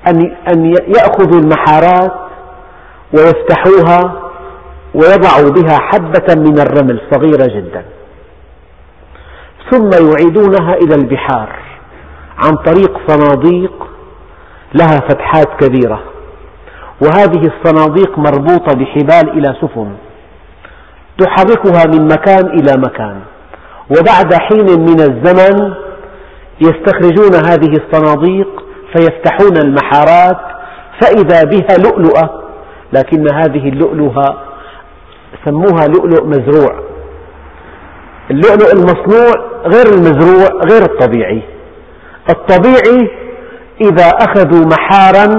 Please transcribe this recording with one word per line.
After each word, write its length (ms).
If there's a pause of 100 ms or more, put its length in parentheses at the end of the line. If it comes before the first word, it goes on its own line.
أن، 280 (120)
أن 160
ي-، 320
يأخذوا 440
المحارات 720 (1000)
ويفتحوها 1160 (640)
ويضعوا 560
بها 300
حبة 560
من 220
الرمل 420 (100)
صغيرة 500
جدا، 240 (1900)
ثم 220
يعيدونها 840
إلى 200
البحار 640 (800)
عن 180
طريق 500
صناديق 800 (880)
لها 340
فتحات 400 (120)
كبيرة، 420 (1000)
وهذه 500
الصناديق 680
مربوطة 580
بحبال 640
إلى 220
سفن 320 (1300)
تحركها 680
من 180
مكان 420
إلى 320
مكان، 420 (680)
وبعد 440
حين 460
من 200
الزمن 720 (880)
يستخرجون 720 (120)
هذه 260
الصناديق 920 (280)
فيفتحون 640
المحارات 840 (600)
فإذا 440
بها 340
لؤلؤة، 640 (500)
لكن 420
هذه 340
اللؤلؤة 760 (1000)
سموها 420
لؤلؤ 400
مزروع. 540 (1500)
اللؤلؤ 420
المصنوع 600 (340)
غير 200
المزروع، 760 (100)
غير 120
الطبيعي. 600 (880)
الطبيعي 800 (680)
إذا 280
أخذوا 580
محارا 600 (120)